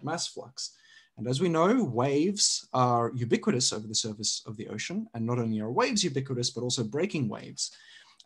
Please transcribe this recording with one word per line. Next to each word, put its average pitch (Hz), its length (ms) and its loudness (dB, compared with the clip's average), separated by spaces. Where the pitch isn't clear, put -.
mass 160 240 -4
flux. - 460 -10
And 110 100 -6
as 131 140 0
we 180 80 4
know, 185 340 6
waves 143 880 2
are 120 400 4
ubiquitous 127 600 0
over 107 120 -6
the 110 80 -8
surface 107 540 -2
of 110 100 -10
the 110 120 -10
ocean. 170 440 -6
And 113 120 -4
not 123 120 0
only 113 220 0
are 110 120 -4
waves 220 320 2
ubiquitous, 135 460 -2
but 117 140 -6
also 123 200 0
breaking 143 440 0
waves. - 440 -8